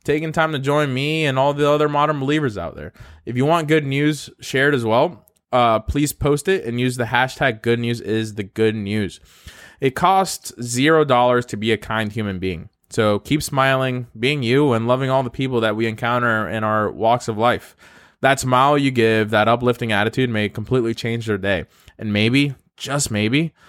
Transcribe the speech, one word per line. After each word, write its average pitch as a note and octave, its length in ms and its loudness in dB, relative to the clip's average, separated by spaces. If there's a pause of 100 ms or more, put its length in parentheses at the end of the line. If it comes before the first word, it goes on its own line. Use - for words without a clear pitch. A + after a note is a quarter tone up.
taking D#3 300 -2
time D#3+ 180 0
to D3 80 -4
join C#3+ 340 0
me D3+ 320 -2
and C3 140 0
all C#3+ 160 2
the C#3+ 160 2
other D3+ 180 2
modern D3 300 0
believers C3+ 400 -2
out E2+ 160 -8
there. D2+ 180 -12 (320)
If A#2+ 120 -6
you B2+ 100 2
want D#3+ 220 2
good D3+ 180 2
news C#3+ 420 -2 (120)
shared C#3 340 2
as A#2+ 100 0
well, B2+ 400 0 (280)
uh, A#2+ 280 4
please C#3+ 320 -2
post D3 360 0
it F#3+ 160 0
and A#2+ 160 -4
use B2+ 160 0
the B2 80 -2
hashtag B2 560 0
good A#2 180 2
news A#2 220 -4
is A2 340 -4
the G#2 80 -8
good A2 320 0
news. G#2 460 -4 (600)
It C3+ 140 0
costs F#3+ 580 0 (100)
zero C#3 420 2
dollars B2 420 4
to A#2 120 -8
be A2 120 -2
a G#2+ 60 4
kind A2 340 -4
human G#2 280 -6
being. F2+ 320 -6 (180)
So G#2+ 320 0
keep D3 220 -2
smiling, C3 640 0 (120)
being C#3 240 0
you, B2 300 2
and A2+ 140 0
loving C3 220 0
all C3 140 0
the A#2+ 80 -6
people B2 300 -2
that G#2+ 160 0
we A2+ 100 0
encounter A#2 600 -2
in G#2+ 160 -4
our G#2+ 280 0
walks A2+ 360 0
of G#2+ 120 -6
life. - 360 0 (460)
That C3+ 180 2
smile C3 380 4
you C#3 140 2
give, A2 400 2
that G#2+ 180 4
uplifting A#2+ 440 0
attitude A2 360 0
may G#2+ 220 -2
completely A2+ 420 -2
change A#2 320 -6
their G#2+ 140 -2
day. F#2+ 260 -2 (340)
And G#2+ 140 -6
maybe, B2+ 420 2 (220)
just C#3 340 -4
maybe, A#2+ 440 0 (140)